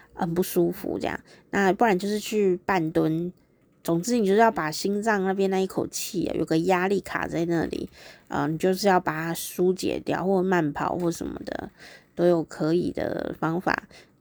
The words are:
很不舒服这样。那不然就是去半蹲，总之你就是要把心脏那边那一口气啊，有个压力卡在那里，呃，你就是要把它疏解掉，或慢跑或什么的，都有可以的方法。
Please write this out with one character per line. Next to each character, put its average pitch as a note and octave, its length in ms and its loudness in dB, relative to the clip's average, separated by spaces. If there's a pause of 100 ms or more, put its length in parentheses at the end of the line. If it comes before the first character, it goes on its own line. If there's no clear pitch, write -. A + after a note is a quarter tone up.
(120)
很 E3+ 220 -4
不 F3+ 80 2
舒 F3 280 2
服 - 280 -6
这 - 80 -4
样。 - 120 -4 (320)
那 G3 220 2
不 G#3+ 120 2
然 G3+ 140 4
就 G3+ 100 -4
是 G#3 100 -2
去 G3+ 460 2
半 E3+ 260 0
蹲， E3 420 0 (500)
总 E3+ 200 0
之 A#3+ 160 0
你 G#3+ 80 2
就 F#3+ 60 4
是 G3+ 60 6
要 A3+ 120 8
把 D#3+ 200 -2
心 G3+ 320 -4
脏 G#3 220 2
那 F#3+ 80 0
边 G3 160 0
那 F#3+ 120 2
一 F#3+ 60 2
口 - 200 -4
气 - 400 -4
啊， - 100 -4
有 - 80 0
个 D#3+ 140 2
压 F3+ 300 2
力 G3 120 2
卡 - 260 -6
在 D#3+ 200 -2
那 E3+ 200 0
里， - 220 -6 (400)
呃， C#3+ 200 -2
你 D#3+ 100 -2
就 F#3 160 2
是 F#3+ 120 -2
要 F#3 140 6
把 D3+ 120 -2
它 E3 200 -4
疏 F3+ 400 0
解 D2+ 320 -4
掉， F3+ 220 -2
或 F#3+ 160 2
慢 F3 300 2
跑 - 240 -4
或 F3 140 0
什 - 160 -6
么 - 180 -8
的， - 260 -8 (440)
都 F3 120 2
有 E3+ 160 4
可 D#3 320 -2
以 F3+ 160 0
的 - 480 -4
方 E3 220 -2
法。 - 240 -2 (360)